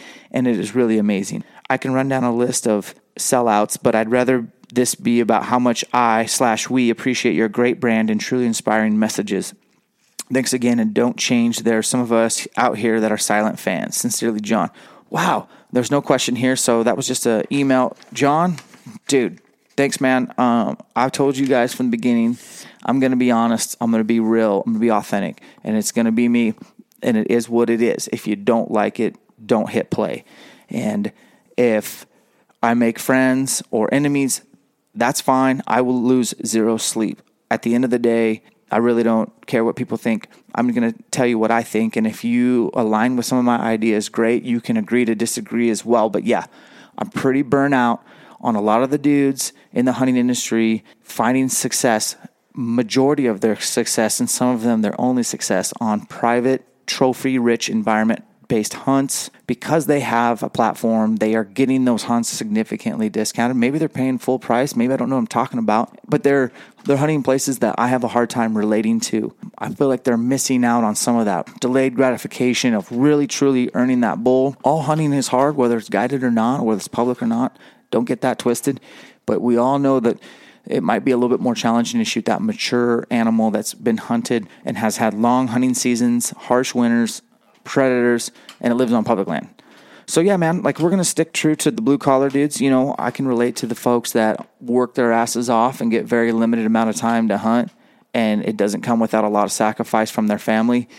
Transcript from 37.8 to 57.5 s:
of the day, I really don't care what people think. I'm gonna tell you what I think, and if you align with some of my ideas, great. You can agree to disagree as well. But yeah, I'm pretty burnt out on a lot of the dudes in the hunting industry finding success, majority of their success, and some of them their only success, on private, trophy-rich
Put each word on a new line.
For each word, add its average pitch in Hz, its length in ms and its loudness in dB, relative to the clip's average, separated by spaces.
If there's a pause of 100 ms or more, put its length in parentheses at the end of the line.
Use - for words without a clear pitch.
of 120 60 -2
the 120 80 2
day, 117 460 0 (280)
I - 40 0
really 117 260 2
don't 110 300 2 (140)
care 113 180 0
what 110 100 -2
people 113 220 -6
think. 113 320 -4 (260)
I'm 123 160 0
gonna 113 240 -2 (160)
tell 127 160 0
you 117 140 0
what 110 100 0
I 117 140 0
think, 110 320 -2
and 110 100 0
if 110 160 -6
you 120 500 0
align 113 440 0
with 120 100 -2
some 127 120 0
of 123 60 2
my 120 140 2
ideas, 110 500 0
great. 117 360 0
You 120 160 -2
can 113 160 -4
agree 113 280 0
to 110 120 0
disagree 117 540 -2
as 104 140 -4
well. 113 240 2
But 98 140 -4
yeah, 104 240 0 (500)
I'm - 140 -8
pretty 135 320 0
burnt 139 320 2
out 120 300 0 (360)
on 120 140 -2
a 104 60 0
lot 110 240 2
of 131 60 -4
the 147 80 0
dudes 139 540 0 (200)
in 123 140 0
the 123 80 2
hunting 127 220 2
industry 117 680 0 (180)
finding 127 460 0
success, - 640 0 (400)
majority 127 720 0
of 104 140 0
their 107 160 2
success, - 640 -2
and 123 100 -2
some 127 240 0
of 113 80 -4
them 113 200 2
their - 180 -2
only 127 240 0
success, - 560 -4
on 107 260 -2
private, 120 580 0 (220)
trophy-rich 123 800 0